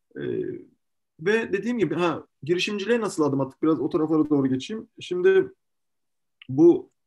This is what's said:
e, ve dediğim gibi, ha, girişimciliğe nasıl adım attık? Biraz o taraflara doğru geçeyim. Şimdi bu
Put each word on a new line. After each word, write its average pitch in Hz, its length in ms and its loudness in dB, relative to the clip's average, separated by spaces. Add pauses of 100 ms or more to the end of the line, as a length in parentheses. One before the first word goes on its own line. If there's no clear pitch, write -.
(160)
e, 69 60 -10 (1000)
ve 208 340 0
dediğim 220 260 -4
gibi, 160 160 0
ha, 160 320 -2 (160)
girişimciliğe 196 580 -2
nasıl 185 220 -2
adım 139 180 0
attık? 131 220 -6
Biraz 156 160 2
o 147 100 -4
taraflara 156 400 0
doğru 139 180 2
geçeyim. 165 400 -4 (120)
Şimdi 180 540 2 (960)
bu 151 400 4 (180)